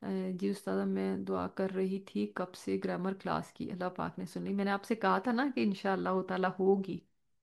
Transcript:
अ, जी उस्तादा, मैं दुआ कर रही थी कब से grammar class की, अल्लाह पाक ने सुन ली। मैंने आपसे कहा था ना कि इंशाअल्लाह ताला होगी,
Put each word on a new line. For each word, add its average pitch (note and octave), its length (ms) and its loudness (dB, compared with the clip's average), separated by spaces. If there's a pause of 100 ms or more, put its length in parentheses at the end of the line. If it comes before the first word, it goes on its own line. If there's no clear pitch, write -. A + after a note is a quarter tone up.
अ, - 80 -8
जी F#3 380 0
उस्तादा, G3 360 0
मैं F#3+ 400 0
दुआ F#3 220 0
कर F#3+ 220 0
रही F#3+ 300 0
थी G#3 380 -4
कब F#3 140 -2
से G3 260 -2
grammar F#3+ 360 -2
class E3+ 380 -2
की, - 180 -8
अल्लाह F3+ 200 -4
पाक F3+ 300 -6
ने F#3 60 -6
सुन F3 180 -6
ली। F#3+ 100 -2
मैंने G3 180 0
आपसे G3 240 0
कहा F#3+ 240 4
था A#3+ 120 0
ना B3+ 180 2
कि B3 140 2
इंशाअल्लाह F#3+ 580 2
ताला F#3 260 2
होगी, F#3+ 560 2 (400)